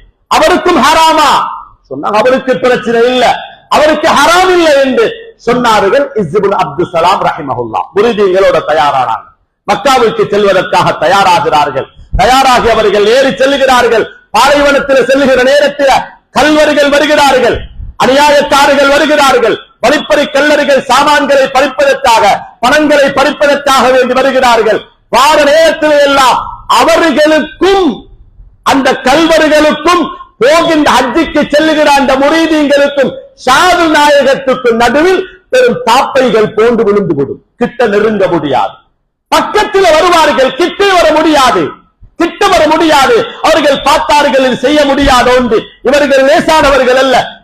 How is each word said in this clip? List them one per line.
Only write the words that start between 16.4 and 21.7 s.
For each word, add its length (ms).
வருகிறார்கள், 680
அநியாயக்காரர்கள் 920
வருகிறார்கள், 680
வழிப்பறி 480
கல்லர்கள் 560
சாமான்களை 640
பறிப்பதற்காக, 760